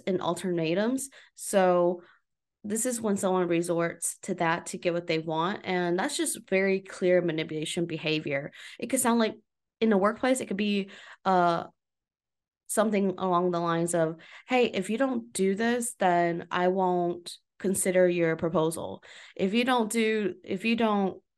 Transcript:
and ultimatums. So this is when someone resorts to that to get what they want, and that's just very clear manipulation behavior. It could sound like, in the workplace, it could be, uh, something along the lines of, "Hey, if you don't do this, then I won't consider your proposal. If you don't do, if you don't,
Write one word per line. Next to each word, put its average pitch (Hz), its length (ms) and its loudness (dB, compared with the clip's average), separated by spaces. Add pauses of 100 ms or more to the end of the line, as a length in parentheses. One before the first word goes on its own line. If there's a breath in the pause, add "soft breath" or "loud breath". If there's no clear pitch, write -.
and 185 160 0
ultimatums. 175 880 -2 (240 loud breath)
So 180 680 2 (600 loud breath)
this 226 240 -4
is 240 140 -4
when 202 160 0
someone 185 320 2
resorts 170 760 -2
to 185 140 -6
that 170 300 0
to 190 120 -10
get 170 160 -2
what 175 140 -4
they 160 100 0
want, 160 460 -2
and 180 340 0
that's 285 180 -2
just - 320 -6
very 190 320 2
clear 180 400 2
manipulation 160 680 -2
behavior. 156 680 -4 (260 loud breath)
It 240 80 -8
could 247 140 -2
sound 233 180 2
like, 220 160 0 (460)
in 226 100 4
the 196 80 6
workplace, 226 420 2
it - 60 -8
could 196 100 -6
be, 202 320 -2 (360 loud breath)
uh, 175 400 2 (1040)
something 202 500 2
along 180 320 2
the 170 100 0
lines 170 340 0
of, 165 220 2 (320 loud breath)
"Hey, 247 180 4
if 190 220 -4
you 220 80 -2
don't 254 360 -2
do 190 220 0
this, 233 440 -2
then 175 520 2
I 180 180 2
won't 180 680 0 (220)
consider 185 500 2
your 170 280 2
proposal. 160 680 -2 (320 loud breath)
If 196 200 0
you 240 100 2
don't 240 260 2
do, 220 440 0 (100)
if 185 200 -6
you 233 120 2
don't, 208 440 2 (180)